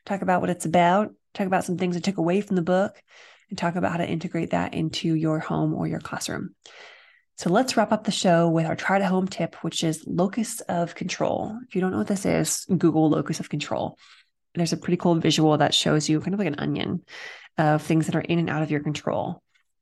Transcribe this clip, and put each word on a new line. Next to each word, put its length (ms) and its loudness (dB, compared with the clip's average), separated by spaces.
talk 160 -4
about 180 2
what 80 0
it's 160 -4
about, 480 4
talk 100 -2
about 180 0
some 140 -4
things 180 0
I 40 -4
took 180 -2
away 240 2
from 140 -2
the 80 2
book, 360 0
and 100 -12
talk 180 -2
about 160 -2
how 60 -2
to 120 -2
integrate 400 -4
that 240 -2
into 400 -2
your 240 0
home 380 -2
or 100 -4
your 140 -4
classroom. 560 -8
So 140 -2
let's 260 2
wrap 140 2
up 140 0
the 60 0
show 380 4
with 160 2
our 100 -2
try 220 0
to 80 0
home 220 2
tip, 360 -6
which 200 -4
is 240 -2
locus 540 -2
of 340 -2
control. 600 -4
If 80 -10
you 60 0
don't 100 0
know 80 -2
what 80 -2
this 180 -2
is, 400 0
Google 320 4
locus 320 0
of 100 -12
control. 500 -6
There's 180 0
a 40 0
pretty 200 -2
cool 160 4
visual 460 4
that 160 2
shows 340 2
you 100 2
kind 140 -4
of 60 -2
like 80 0
an 100 -4
onion 460 -2
of 240 4
things 240 2
that 80 0
are 60 0
in 180 0
and 100 0
out 140 -2
of 80 -2
your 80 0
control. 640 -4